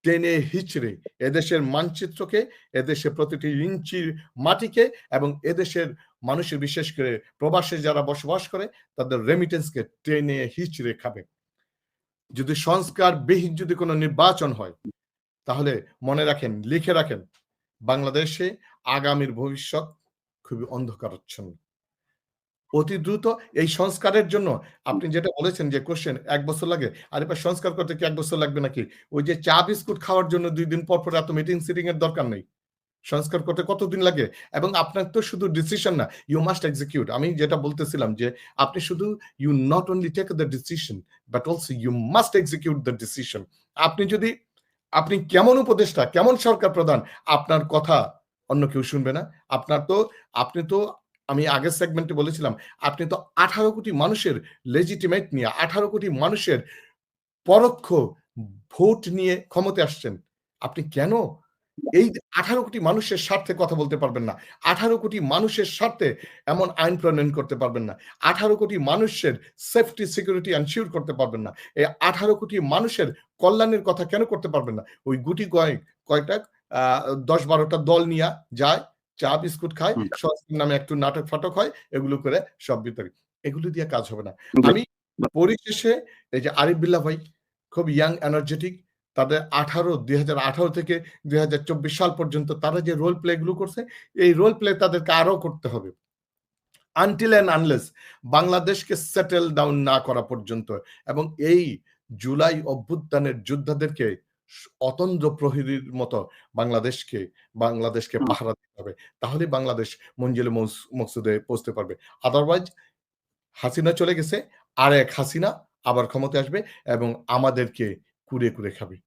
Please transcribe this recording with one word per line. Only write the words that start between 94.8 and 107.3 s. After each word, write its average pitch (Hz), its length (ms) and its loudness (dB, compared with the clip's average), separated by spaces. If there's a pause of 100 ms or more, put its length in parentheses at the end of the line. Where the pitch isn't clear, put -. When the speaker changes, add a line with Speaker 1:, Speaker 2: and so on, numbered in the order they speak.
Speaker 1:
আরো 165 260 6
করতে 151 300 -8
হবে। 107 220 -6 (1080)
Until 196 380 4
and 202 160 8
unless 156 360 4 (380)
বাংলাদেশকে 180 720 2
সেটেল 175 540 0
ডাউন 147 260 2
না 135 240 4
করা 123 220 -2
পর্যন্ত 113 480 -8 (380)
এবং 156 320 -4
এই 170 240 4 (460)
জুলাই 143 520 0
অভ্যুত্থানের 139 840 -4
যোদ্ধাদেরকে 143 640 -4 (420)
স-, - 200 -20 (120)
অতন্দ্র 151 440 -2 (100)
প্রহরীর 135 580 -4
মতো 123 260 -4 (360)
বাংলাদেশকে, 117 640 -2 (360)